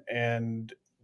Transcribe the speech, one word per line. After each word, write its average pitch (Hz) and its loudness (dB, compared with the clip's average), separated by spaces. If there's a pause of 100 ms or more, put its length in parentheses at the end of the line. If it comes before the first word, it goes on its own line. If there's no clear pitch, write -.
(140)
and 117 0 (300)